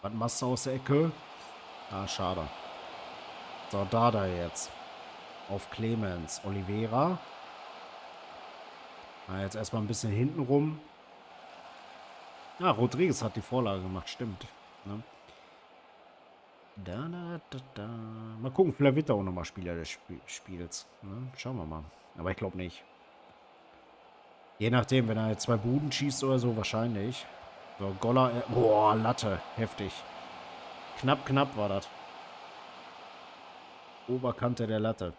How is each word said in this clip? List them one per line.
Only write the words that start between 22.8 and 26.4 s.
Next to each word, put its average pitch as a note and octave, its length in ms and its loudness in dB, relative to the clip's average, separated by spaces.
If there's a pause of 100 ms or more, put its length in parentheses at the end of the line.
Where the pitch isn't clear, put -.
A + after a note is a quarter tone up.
Je A2 120 2
nachdem, B2 380 6
wenn A2 100 2
er A2 120 2
jetzt G#2+ 140 0
zwei A#2 140 4
Buden C3 340 2
schießt C#3+ 320 0
oder C3 160 6
so, A#2+ 160 4